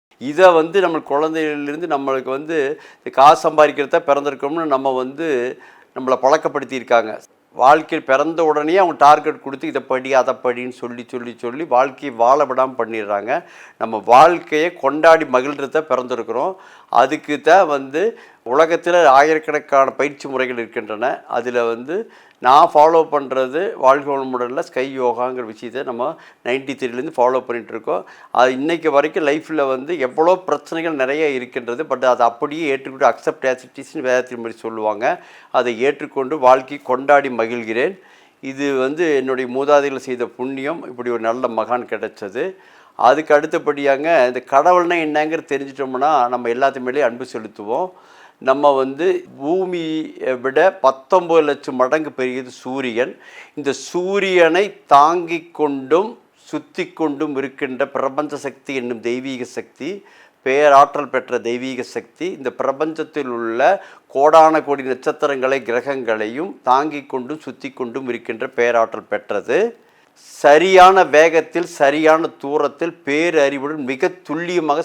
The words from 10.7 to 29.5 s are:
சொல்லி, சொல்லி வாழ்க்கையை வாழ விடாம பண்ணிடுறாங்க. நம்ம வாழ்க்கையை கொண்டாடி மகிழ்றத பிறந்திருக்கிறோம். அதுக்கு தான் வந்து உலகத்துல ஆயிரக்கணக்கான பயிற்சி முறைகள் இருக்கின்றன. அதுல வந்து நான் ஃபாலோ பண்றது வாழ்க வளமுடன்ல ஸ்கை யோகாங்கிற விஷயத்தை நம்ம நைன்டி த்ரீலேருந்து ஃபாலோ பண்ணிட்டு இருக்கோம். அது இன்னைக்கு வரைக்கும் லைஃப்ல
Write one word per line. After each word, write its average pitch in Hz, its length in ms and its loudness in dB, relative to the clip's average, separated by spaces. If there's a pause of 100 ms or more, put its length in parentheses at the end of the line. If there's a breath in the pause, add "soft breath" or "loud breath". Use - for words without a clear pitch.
சொல்லி, 120 300 -12
சொல்லி 123 260 -8
வாழ்க்கையை 131 540 -2
வாழ 131 280 4
விடாம 131 320 -2
பண்ணிடுறாங்க. 110 680 -4 (340 loud breath)
நம்ம 110 280 -6
வாழ்க்கையை 156 680 6
கொண்டாடி 156 520 4
மகிழ்றத 139 640 -2
பிறந்திருக்கிறோம். 127 680 -4 (340 loud breath)
அதுக்கு 147 520 0
தான் 165 260 6
வந்து 147 500 -4 (280 loud breath)
உலகத்துல 165 600 2
ஆயிரக்கணக்கான 143 840 4
பயிற்சி 143 360 -6
முறைகள் 131 300 -4
இருக்கின்றன. 113 720 -6
அதுல 120 360 -4
வந்து 127 480 -6 (280 soft breath)
நான் 143 340 6
ஃபாலோ 160 380 6
பண்றது 131 600 -2
வாழ்க 139 380 2
வளமுடன்ல 131 480 -4
ஸ்கை 131 400 -6
யோகாங்கிற 123 460 -4
விஷயத்தை 117 380 -12
நம்ம 127 320 -8 (280 loud breath)
நைன்டி 135 320 -6
த்ரீலேருந்து 127 400 -8
ஃபாலோ 127 240 2
பண்ணிட்டு 117 340 -10
இருக்கோம். 143 320 -6 (260 loud breath)
அது 127 200 4
இன்னைக்கு 156 400 -2
வரைக்கும் 156 360 0
லைஃப்ல 156 400 -2